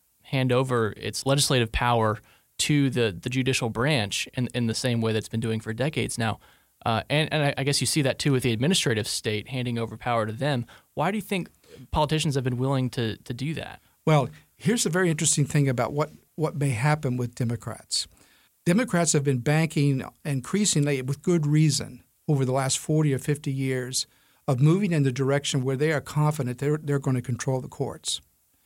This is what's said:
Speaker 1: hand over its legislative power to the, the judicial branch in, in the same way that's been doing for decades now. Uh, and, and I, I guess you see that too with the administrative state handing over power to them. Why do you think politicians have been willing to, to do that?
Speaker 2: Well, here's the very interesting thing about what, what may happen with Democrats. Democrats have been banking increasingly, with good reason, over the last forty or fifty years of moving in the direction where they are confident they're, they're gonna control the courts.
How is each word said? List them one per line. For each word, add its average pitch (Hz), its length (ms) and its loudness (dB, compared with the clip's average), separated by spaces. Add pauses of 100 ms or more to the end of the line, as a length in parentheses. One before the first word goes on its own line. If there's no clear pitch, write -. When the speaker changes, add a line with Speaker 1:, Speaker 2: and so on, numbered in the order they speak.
(220)
Speaker 1:
hand 131 300 0
over 123 440 0
its - 300 -8
legislative 135 460 2
power 113 460 2 (400)
to 143 320 2
the, 117 280 0
the 123 120 -6
judicial 127 400 0
branch 110 640 0
in, 123 200 -2
in 120 120 0
the 110 80 0
same 120 260 0
way 113 120 2
that's 110 160 -2
been 117 120 -4
doing 113 200 -2
for 113 120 -6
decades 127 460 -4
now. 113 200 -2 (480)
Uh, 113 240 0
and, 151 220 0
and 151 100 0
I, 143 160 0
I 135 60 -4
guess 139 160 0
you 120 60 -2
see 156 160 0
that 131 160 0
too 147 140 0
with 127 100 2
the 120 100 2
administrative 117 560 0
state 107 400 -4
handing 123 300 -4
over 110 180 -6
power 117 300 -2
to 110 60 -6
them. 123 340 -2 (280)
Why 156 160 0
do 214 80 -2
you 190 40 -4
think 180 260 -4 (420)
politicians 151 440 0
have 135 100 0
been 127 140 -2
willing 131 320 0
to, 113 260 -4
to - 180 -10
do 143 200 -6
that? - 260 -12 (260)
Speaker 2:
Well, 147 220 4 (280)
here's 233 280 0
the 190 60 0
very 180 200 2
interesting 156 360 2
thing 143 220 2
about 120 240 0
what, 151 180 -2 (260)
what 156 200 -2
may 139 140 0
happen 135 460 0
with 120 180 -4
Democrats. - 720 -6 (600)
Democrats 175 480 2
have 143 100 2
been 135 140 2
banking 147 640 2 (200)
increasingly, 147 800 0
with 135 200 -4
good 170 240 2
reason, 151 560 2 (260)
over 135 160 2
the 127 80 0
last 131 260 0
forty 156 340 2
or 131 60 0
fifty 147 340 -2
years 131 540 -4 (400)
of 127 140 2
moving 175 320 4
in 156 100 4
the 135 100 2
direction 139 520 0
where 135 120 0
they 156 160 0
are 139 80 0
confident 147 580 0
they're, 147 200 0
they're 143 200 -2
gonna 131 240 0
control 127 380 -2
the 131 80 -10
courts. - 520 -6 (460)